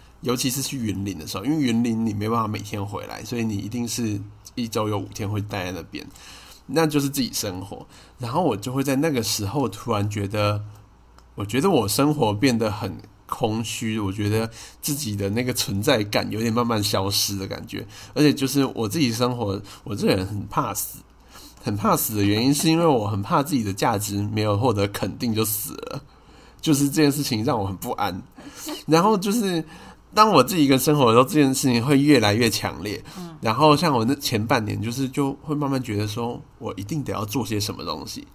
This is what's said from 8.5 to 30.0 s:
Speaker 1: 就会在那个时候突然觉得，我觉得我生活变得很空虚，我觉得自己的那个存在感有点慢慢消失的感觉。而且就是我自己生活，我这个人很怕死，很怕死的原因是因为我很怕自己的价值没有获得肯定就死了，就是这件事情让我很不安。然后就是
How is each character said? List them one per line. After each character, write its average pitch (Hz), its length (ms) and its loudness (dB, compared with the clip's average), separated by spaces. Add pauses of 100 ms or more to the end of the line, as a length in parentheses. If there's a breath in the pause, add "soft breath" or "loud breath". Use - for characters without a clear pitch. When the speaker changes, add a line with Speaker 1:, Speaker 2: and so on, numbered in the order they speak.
Speaker 1:
就 113 160 -8
会 135 100 0
在 135 140 2
那 156 140 2
个 127 120 0
时 104 240 -2
候 123 220 0
突 - 240 -6
然 104 180 0
觉 104 160 -4
得， 104 340 0 (760)
我 107 80 -6
觉 113 160 0
得 190 100 4
我 123 160 4
生 139 260 2
活 113 220 2
变 117 240 2
得 110 100 2
很 98 300 -6 (280)
空 113 360 -2
虚， 113 380 -4
我 98 100 -2
觉 104 180 -2
得 110 220 0 (320 loud breath)
自 151 100 -2
己 139 220 -4
的 101 160 -2
那 117 140 0
个 123 100 -2
存 101 260 -2
在 117 220 2
感 104 300 -2
有 107 80 -4
点 117 120 0
慢 120 140 2
慢 113 160 0
消 98 260 0
失 101 280 -2
的 95 100 -6
感 - 180 -10
觉。 98 220 -10 (260 loud breath)
而 - 80 -2
且 147 140 6
就 135 100 -2
是 135 200 2 (100)
我 110 140 -2
自 113 100 -4
己 123 140 2
生 123 260 0
活， 104 240 -2 (220 loud breath)
我 104 100 -8
这 180 140 0
个 131 80 4
人 92 100 -2
很 104 220 -6
怕 117 260 -4
死， - 240 -8 (640 loud breath)
很 107 140 -4
怕 185 200 2
死 110 200 -2
的 101 80 2
原 104 200 2
因 139 80 6
是 147 160 2
因 160 80 6
为 170 80 4
我 127 220 4
很 101 160 -2
怕 156 180 0
自 147 140 -2
己 123 80 2
的 101 100 -2
价 117 240 0
值 101 240 -2 (120)
没 107 100 0
有 104 160 2
获 120 140 2
得 101 160 2
肯 101 280 -6
定 120 160 -2
就 107 120 0
死 - 300 -4
了， - 280 -10 (580 loud breath)
就 156 140 4
是 143 160 2
这 143 120 2
件 143 80 6
事 139 120 -2
情 113 220 -2
让 135 120 0
我 104 80 -2
很 95 120 -4
不 123 160 -6
安。 92 280 -4 (640 loud breath)
然 160 160 4
后 214 160 4
就 196 140 -2
是 190 340 0 (480 loud breath)